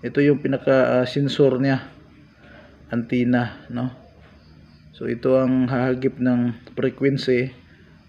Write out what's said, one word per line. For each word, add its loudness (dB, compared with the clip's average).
Ito 0
yung 4
pinaka, 2
ah, 0
sensor 2
niya. -2
Antenna, -2
no? -6
So, -10
ito 0
ang 2
hahagip -2
ng 0
frequency -2